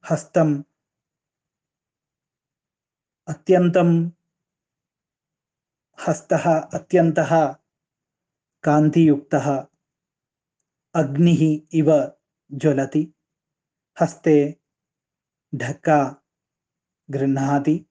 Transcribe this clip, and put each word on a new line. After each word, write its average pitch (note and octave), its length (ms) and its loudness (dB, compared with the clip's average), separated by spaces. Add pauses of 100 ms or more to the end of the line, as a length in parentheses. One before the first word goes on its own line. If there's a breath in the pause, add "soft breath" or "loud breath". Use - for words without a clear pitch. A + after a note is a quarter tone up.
(100)
हस्तम् D3+ 520 -2 (2750)
अत्यन्तं, F3+ 600 2 (2250)
हस्तः D#3+ 380 -4 (340)
अत्यन्तः E3 540 0 (1300)
कान्तियुक्तः D3 1000 0 (1300)
अग्निः D#3 680 0 (120)
इव D3+ 420 0 (380)
ज्वलति, D3 600 -2 (880)
हस्ते D3+ 560 0 (1000)
ढक्का C#3 680 -4 (880)
गृह्णाति C#3 800 -2